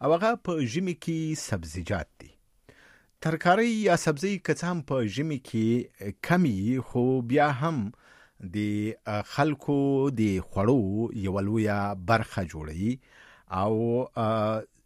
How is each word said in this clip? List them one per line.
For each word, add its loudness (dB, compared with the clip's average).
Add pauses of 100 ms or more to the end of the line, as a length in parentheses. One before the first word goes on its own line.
او 4
هغه 2
په -2
ژمي -2
کې -4
سبزیجات -6 (140)
دي. -20 (920)
ترکارۍ 2 (120)
یا 6
سبزۍ 0
که 2
څه -2
هم -2
په 0
ژمي -2
کې 2 (380)
کمې 4
وي، 0
خو 0
بیا 2
هم -2 (480)
د، -8 (500)
اه، -2
خلکو 0
د -2
خوړو 2
یوه -2
لویه 0
برخه 0
جوړوي -6 (540)
او، 0 (120)
اه، 0 (240)